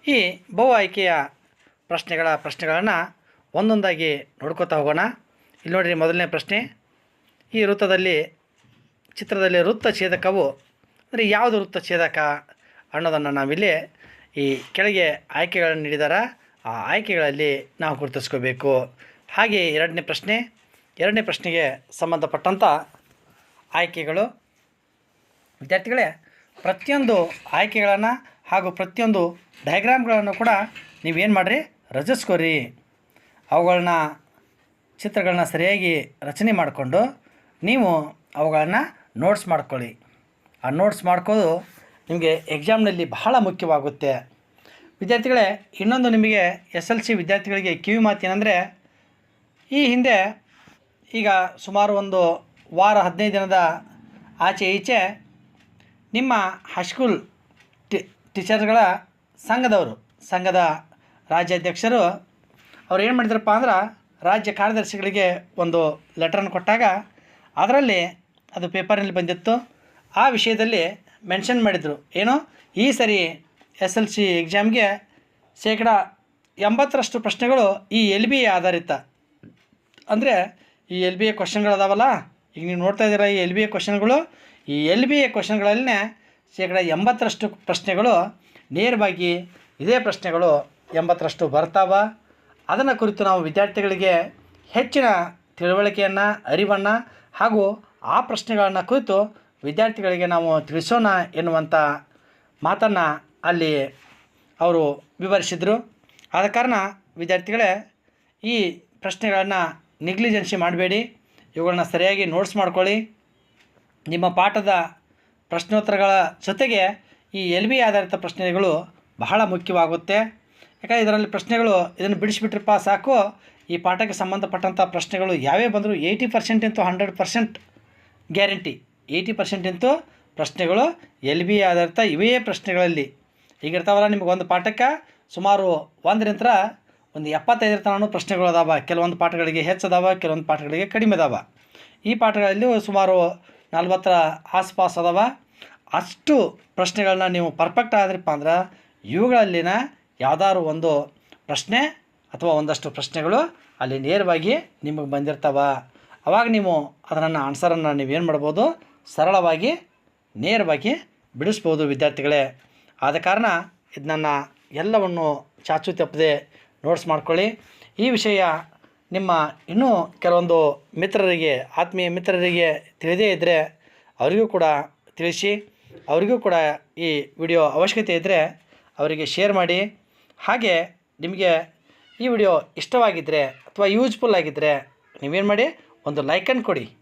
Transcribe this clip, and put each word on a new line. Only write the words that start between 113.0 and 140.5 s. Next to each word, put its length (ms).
ನಿಮ್ಮ 220
ಪಾಠದ 440
ಪ್ರಶ್ನೋತ್ತರಗಳ 600
ಜೊತೆಗೆ 600
ಈ 180
ಎಲ್ 160
ಬಿ 120
ಆಧಾರಿತ 360
ಪ್ರಶ್ನೆಗಳು 800
ಬಹಳ 240
ಮುಖ್ಯವಾಗುತ್ತೆ. 720
ಯಾಕಂದರೆ 880
ಇದರಲ್ಲಿ 260
ಪ್ರಶ್ನೆಗಳು, 720
ಇದನ್ನು 180
ಬಿಡಿಸಿಬಿಟ್ರಪ್ಪ 540
ಸಾಕು, 720
ಈ 80
ಪಾಠಕ್ಕೆ 360
ಸಂಬಂಧಪಟ್ಟಂಥ 680
ಪ್ರಶ್ನೆಗಳು 520
ಯಾವೇ 340
ಬಂದರೂ 260
ಏಯ್ಟಿ 340
ಪರ್ಸೆಂಟ್ 380
ಇಂತೂ 160
ಹಂಡ್ರೆಡ್ 360
ಪರ್ಸೆಂಟ್ 420
ಗ್ಯಾರಂಟಿ, 520
ಏಯ್ಟಿ 240
ಪರ್ಸೆಂಟ್ 340
ಇಂತೂ 400
ಪ್ರಶ್ನೆಗಳು 640
ಎಲ್ 200
ಬಿ 180
ಆಧಾರಿತ 380
ಇವೇ 400
ಪ್ರಶ್ನೆಗಳಲ್ಲಿ. 760
ಈಗ 120
ಇರ್ತಾವಲ್ಲ, 320
ನಿಮ್ಗೆ 180
ಒಂದು 200
ಪಾಠಕ್ಕೆ 720
ಸುಮಾರು 760
ಒಂದರಿಂದ 360
ಒಂದು 140
ಎಪ್ಪತ್ತೈದರ 520
ತನಕ 280
ಪ್ರಶ್ನೆಗಳು 380
ಅದಾವ. 320
ಕೆಲವೊಂದು 360
ಪಾಠಗಳಿಗೆ 460
ಹೆಚ್ಚು 260
ಅದಾವ, 280
ಕೆಲವೊಂದು 280
ಪಾಠಗಳಿಗೆ 420